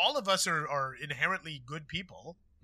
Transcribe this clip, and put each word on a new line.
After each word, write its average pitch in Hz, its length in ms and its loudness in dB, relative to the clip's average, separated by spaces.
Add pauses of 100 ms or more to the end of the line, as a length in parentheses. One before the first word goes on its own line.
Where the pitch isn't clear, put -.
all 269 140 4
of 202 120 2
us 190 180 4
are, 156 200 2
are 135 340 0
inherently 151 640 0
good 143 220 -8
people, 165 500 -8 (280)